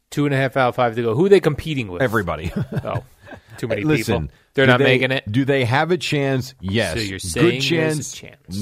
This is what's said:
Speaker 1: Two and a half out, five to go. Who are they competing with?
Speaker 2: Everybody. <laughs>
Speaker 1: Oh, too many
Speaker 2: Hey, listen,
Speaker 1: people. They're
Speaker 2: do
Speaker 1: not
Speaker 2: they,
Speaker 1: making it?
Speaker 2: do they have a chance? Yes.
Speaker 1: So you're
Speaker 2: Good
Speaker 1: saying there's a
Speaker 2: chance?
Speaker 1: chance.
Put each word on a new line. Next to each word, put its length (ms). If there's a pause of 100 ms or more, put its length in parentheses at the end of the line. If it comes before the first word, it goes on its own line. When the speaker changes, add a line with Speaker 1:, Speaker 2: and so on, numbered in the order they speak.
(120)
Speaker 1:
Two 140
and 80
a 40
half 180
out, 200
five 200
to 60
go. 140
Who 100
are 40
they 120
competing 460
with? 140
Speaker 2:
Everybody. 560
<laughs> 40 (220)
Speaker 1:
Oh, 200 (540)
too 100
many 140
Speaker 2:
Hey, 60
listen, 400
Speaker 1:
people. 80 (180)
They're 120
Speaker 2:
do 60
Speaker 1:
not 60
Speaker 2:
they, 80
Speaker 1:
making 260
it? 180
Speaker 2:
do 140
they 220
have 260
a 60
chance? 640
Yes. 320
Speaker 1:
So 60
you're 200
Speaker 2:
Good 20
Speaker 1:
saying 300
there's 140
a 40
Speaker 2:
chance? 440
Speaker 1:
chance. 480